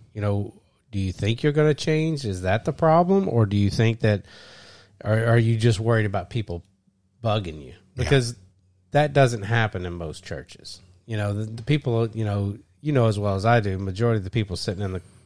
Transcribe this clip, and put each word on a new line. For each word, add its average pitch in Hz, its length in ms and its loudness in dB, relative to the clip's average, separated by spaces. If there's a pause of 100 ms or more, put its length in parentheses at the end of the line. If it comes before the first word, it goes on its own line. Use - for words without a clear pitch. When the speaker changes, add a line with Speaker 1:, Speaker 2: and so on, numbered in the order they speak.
(120)
Speaker 1:
You 107 80 -10
know, 101 340 -2 (380)
"Do 101 80 -4
you 95 120 -2
think 110 300 -2
you're 151 80 2
gonna 151 240 2
change? 156 500 -2
Is 92 180 -4
that 95 220 0
the 156 80 -2
problem? 180 560 2
Or 113 160 4
do 101 120 0
you 101 140 4
think 113 300 2
that, 104 220 2 (800)
are, 113 280 0
are 117 80 6
you 113 180 4
just 110 240 2
worried 110 260 2
about 98 240 -6
people 87 320 -6 (640)
bugging 98 360 -2
you?" 65 120 -18
Speaker 2:
Yeah. - 20 -20 (220)
Speaker 1:
Because 127 400 0 (560)
that 147 200 2
doesn't 123 300 4
happen 107 420 -2
in 87 100 -8
most 82 280 -10
churches. - 560 -14 (280)
You 113 100 -8
know, 104 160 -2
the, 104 140 -4
the 113 180 -12
people, 120 500 0
you 110 100 -4
know, 101 320 -2 (260)
you 147 100 -4
know 123 160 4
as 101 100 0
well 101 160 -2
as 98 100 -4
I 120 140 6
do, 98 200 -2
majority 101 400 -2
of 92 60 -6
the 98 60 -8
people 107 260 -2
sitting 101 280 -6
in 92 80 -6
the, 90 100 -8 (240)